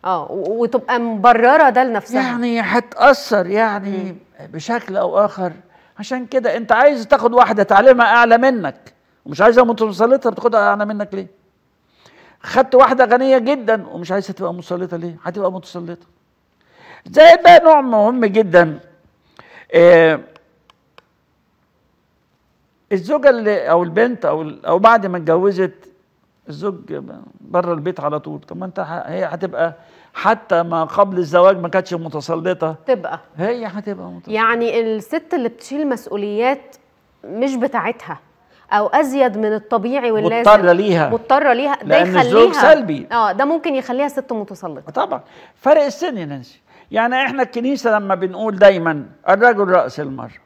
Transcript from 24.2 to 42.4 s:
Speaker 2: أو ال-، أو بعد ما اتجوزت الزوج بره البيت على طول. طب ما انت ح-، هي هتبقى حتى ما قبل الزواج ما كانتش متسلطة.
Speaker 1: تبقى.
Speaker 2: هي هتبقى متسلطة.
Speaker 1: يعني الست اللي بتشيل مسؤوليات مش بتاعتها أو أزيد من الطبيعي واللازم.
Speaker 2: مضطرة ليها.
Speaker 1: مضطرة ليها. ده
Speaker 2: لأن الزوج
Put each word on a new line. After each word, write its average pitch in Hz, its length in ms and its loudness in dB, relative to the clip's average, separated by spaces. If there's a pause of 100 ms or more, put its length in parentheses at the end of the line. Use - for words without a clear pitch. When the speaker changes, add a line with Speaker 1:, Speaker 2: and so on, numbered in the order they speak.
Speaker 2:
أو 156 160 -2
ال-، - 240 -12
أو 170 140 0
بعد 220 260 4
ما 180 120 -6
اتجوزت 180 760 -2 (580)
الزوج 170 260 -10 (680)
بره 175 320 -4
البيت 165 260 -8
على 147 200 -6
طول. 151 200 -14
طب 170 180 -18
ما 185 80 -12
انت 185 140 -12
ح-، 165 300 -10
هي 180 160 -6
هتبقى 165 480 -6 (400)
حتى 190 500 -2
ما 165 200 -4
قبل 190 340 -2
الزواج 180 400 2
ما 170 120 -8
كانتش 180 240 -4
متسلطة. 165 800 -6 (100)
Speaker 1:
تبقى. 190 340 -4 (180)
Speaker 2:
هي 226 280 -6
هتبقى 196 420 -12
متسلطة. 180 280 -12
Speaker 1:
يعني 233 460 -2
الست 226 520 -6
اللي 294 160 -4
بتشيل 285 400 -8
مسؤوليات 220 840 -6 (480)
مش 233 320 -6
بتاعتها 180 640 -6 (520)
أو 208 160 0
أزيد 262 500 0
من 214 160 -4
الطبيعي 233 580 -4
واللازم. 220 400 2
Speaker 2:
مضطرة 190 200 6
ليها. 170 380 2
Speaker 1:
مضطرة 262 440 0
ليها. 262 220 -2
ده - 80 -18
Speaker 2:
لأن 185 340 2
الزوج 247 320 4